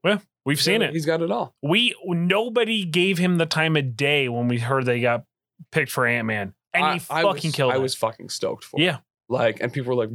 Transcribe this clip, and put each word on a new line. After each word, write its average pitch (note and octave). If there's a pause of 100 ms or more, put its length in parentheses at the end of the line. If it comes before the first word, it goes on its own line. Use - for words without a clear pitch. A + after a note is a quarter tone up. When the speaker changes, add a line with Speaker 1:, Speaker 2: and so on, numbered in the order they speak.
Speaker 1:
Well, G3 (240)
we've D3
Speaker 2:
He's C#3+
Speaker 1:
seen G3
Speaker 2:
got E3
Speaker 1:
it. D3
Speaker 2:
He's D#3
got E3
it E3
all. G#3
Speaker 1:
We, G#3+ (120)
nobody G#3+
gave F3
him F3+
the E3
time D#3+
of C3
day C#3+
when A#2+
we A#2+
heard C3
they A#2+
got A#2+ (460)
picked D3
for B2+
Ant-Man. A2 (200)
And F3
Speaker 2:
I, D#3
Speaker 1:
he E3+
Speaker 2:
I D#3
Speaker 1:
fucking E3
Speaker 2:
was, C#3+
Speaker 1:
killed C3
Speaker 2:
I -
Speaker 1:
it. C3+
Speaker 2:
was C3
fucking -
stoked -
for -
Speaker 1:
Yeah. E3
Speaker 2:
it. - (280)
Like, A#2
and A#2+
people B2+
were B2
like, A2